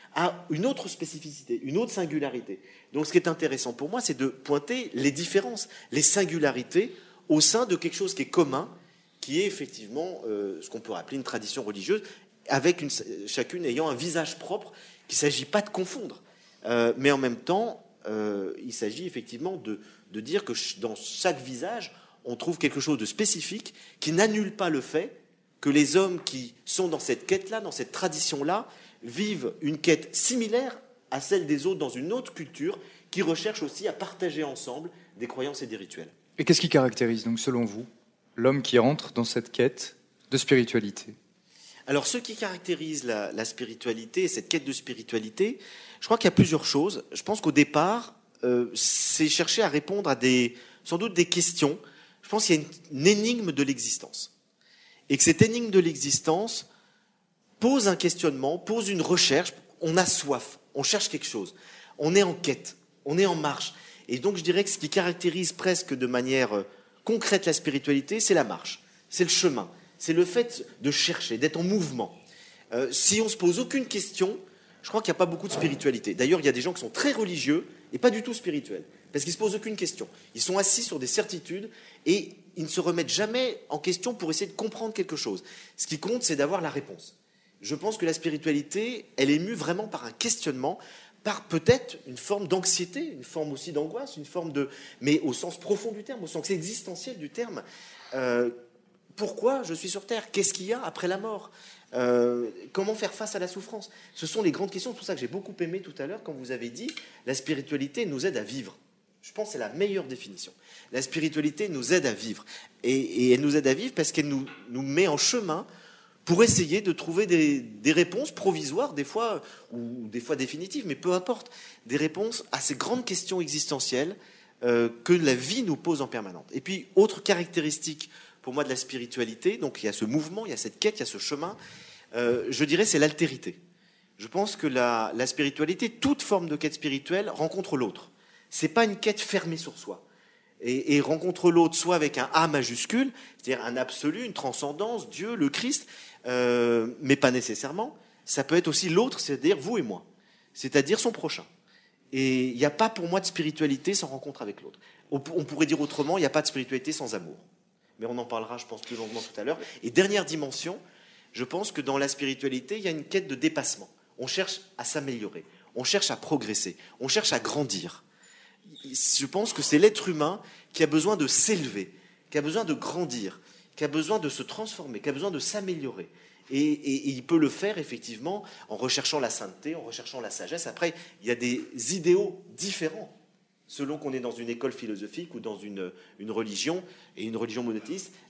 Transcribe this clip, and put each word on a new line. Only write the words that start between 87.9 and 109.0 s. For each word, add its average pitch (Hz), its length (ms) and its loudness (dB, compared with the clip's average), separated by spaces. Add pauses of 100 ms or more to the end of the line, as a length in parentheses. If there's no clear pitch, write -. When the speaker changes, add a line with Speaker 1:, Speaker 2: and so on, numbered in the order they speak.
Speaker 1:
que 180 80 0
la 160 80 2
spiritualité, 156 920 -2 (120)
elle 135 120 4
est 147 100 6
mue 196 140 -2
vraiment 175 340 -2
par 135 180 -8
un 113 60 -10
questionnement, 147 680 -2 (440)
par 208 240 -2
peut-être 240 600 2
une 127 100 -12
forme 202 300 -2
d'anxiété, 175 680 0
une 127 100 -14
forme 151 280 -6
aussi 139 200 -10
d'angoisse, 160 460 -4
une 147 80 -12
forme 165 260 -8
de, 139 180 0 (300)
mais 147 200 4
au 135 140 0
sens 170 260 -6
profond 208 320 -2
du 208 120 -10
terme, 240 200 -10
au 160 40 -10
sens 151 220 -8
existentiel 190 680 -6
du 147 100 -10
terme. 220 320 -6 (540)
Euh, 123 340 2 (640)
pourquoi 233 460 0
je 165 140 -6
suis 185 140 -6
sur 190 180 -6
Terre ? 226 240 -6
Qu'est-ce 196 200 2
qu'il 190 140 -4
y 214 80 -2
a 247 80 -4
après 175 260 -6
la 190 120 -2
mort ? 214 320 -10 (420)
Euh, 120 560 2 (220)
comment 202 240 -2
faire 214 180 -4
face 214 220 -8
à 196 40 -4
la 180 80 -4
souffrance ? 196 440 -12 (240)
Ce - 100 -8
sont 214 160 -2
les 175 100 4
grandes 185 200 -4
questions. 190 200 -8
C'est - 60 -12
pour - 80 -16
ça 196 80 -4
que 147 80 -6
j'ai 123 60 -4
beaucoup 196 320 -8
aimé 175 220 -4
tout 151 180 -16
à 139 80 -6
l'heure 214 160 -10
quand 160 100 -10
vous 131 180 -10
avez 120 200 -8
dit « 190 180 -10 (380)
la 131 80 -2
spiritualité 143 720 -4
nous 139 180 -4
aide 190 120 -2
à 107 60 -4
vivre ». 107 360 -10 (420)